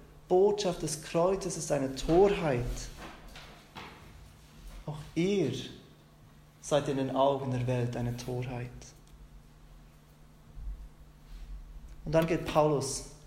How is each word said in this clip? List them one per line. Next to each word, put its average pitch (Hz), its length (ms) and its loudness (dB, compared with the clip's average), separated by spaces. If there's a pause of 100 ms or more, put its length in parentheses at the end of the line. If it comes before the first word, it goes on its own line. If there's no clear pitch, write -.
(280)
Botschaft 190 540 4
des 151 200 -4
Kreuzes 180 540 0
ist 156 140 -4
eine 135 240 0
Torheit. 165 720 4 (2250)
Auch 151 120 -10 (160)
ihr 175 380 2 (1080)
seid 139 280 0
in 139 80 0
den 131 180 -2
Augen 131 360 4
der 123 160 0
Welt 123 300 0
eine 120 200 -2
Torheit. 123 540 -6 (3250)
Und 151 80 -4
dann 165 140 6
geht 165 200 0
Paulus 151 640 2 (160)